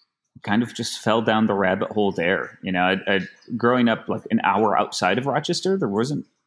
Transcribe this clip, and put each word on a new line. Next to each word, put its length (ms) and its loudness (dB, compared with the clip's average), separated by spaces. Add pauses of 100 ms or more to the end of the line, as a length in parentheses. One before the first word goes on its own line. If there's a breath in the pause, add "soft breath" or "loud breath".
(420)
kind 200 0
of 120 -8
just 260 -8
fell 220 2
down 240 2
the 80 0
rabbit 360 0
hole 220 0
there. 500 -2
You 100 -6
know, 120 2
I'd, 240 2
I'd, 200 0 (280)
growing 320 4
up, 200 -2
like, 220 -4
an 140 2
hour 340 2
outside 400 0
of 80 -2
Rochester, 500 -2
there 120 0
wasn't 380 -2 (200)